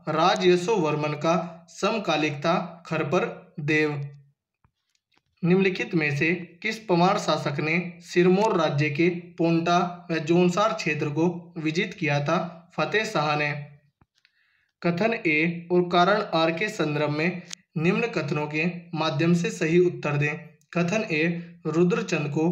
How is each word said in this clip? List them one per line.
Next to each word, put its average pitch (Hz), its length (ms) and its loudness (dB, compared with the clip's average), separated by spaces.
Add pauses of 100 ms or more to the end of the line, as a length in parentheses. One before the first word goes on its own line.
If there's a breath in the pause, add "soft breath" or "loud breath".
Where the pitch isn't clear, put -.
(100)
राजयशो 180 640 2
वर्मन 151 400 0
का 165 540 -2
समकालिक 156 640 -2
था? - 500 -2
खरपर 170 760 -4
देव। 147 520 0 (1300)
निम्नलिखित 190 520 2
में 151 220 0
से 156 160 2 (300)
किस 214 180 -6
पवार 185 380 2
शासक 156 420 -2
ने 156 180 0 (240)
सिरमौर 185 560 4
राज्य 147 320 2
के 165 180 2 (260)
पोंटा 170 760 0
व 160 100 -2
जोनसार 180 540 2
क्षेत्र 147 360 -2
को 170 480 -2
विजित 165 360 -2
किया 143 260 -2
था? - 560 -4
फतेह 202 300 0
शाह 151 300 0
ने। 147 160 -2 (1300)
कथन 185 340 0
ए 165 560 0
और 180 180 2
कारण 190 320 4 (120)
आर 165 180 2
के 214 180 -4
संदर्भ 151 400 -2
में 170 320 -2 (360 loud breath)
निम्न 202 300 0
कथनों 151 380 -4
के 151 180 -4 (300)
माध्यम 156 400 0
से 170 160 0
सही 165 300 0
उत्तर 151 360 0
दें। 147 200 0 (360)
कथन 175 320 0
ए, 165 600 -4
रुद्रचंद 170 640 0
को 156 240 0